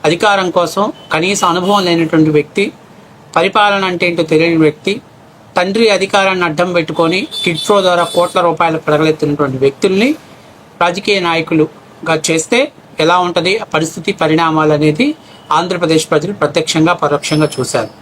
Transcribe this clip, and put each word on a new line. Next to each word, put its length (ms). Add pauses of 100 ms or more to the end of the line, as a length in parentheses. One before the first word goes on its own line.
అధికారం 460
కోసం 420 (200)
కనీస 300
అనుభవం 420
లేనటువంటి 440
వ్యక్తి, 420 (640)
పరిపాలన 500
అంటే 220
ఏంటో 160
తెలియని 340
వ్యక్తి, 440 (560)
తండ్రి 320
అధికారాన్ని 560
అడ్డం 280
పెట్టుకొని 540 (160)
కిడ్ 140 (100)
ప్రో 140
ద్వారా 220
కోట్ల 380
రూపాయలు 360
పడగలెత్తినటువంటి 800
వ్యక్తుల్ని 580 (680)
రాజకీయ 380
నాయకులుగా 1040 (100)
చేస్తే 400 (280)
ఎలా 180
ఉంటది 400
ఆ 60
పరిస్థితి, 480
పరిణామాలు 640
అనేది 420 (360)
ఆంధ్రప్రదేశ్ 580
ప్రజలు 240
ప్రత్యక్షంగా 600
పరోక్షంగా 560 (100)
చూశారు. 300 (120)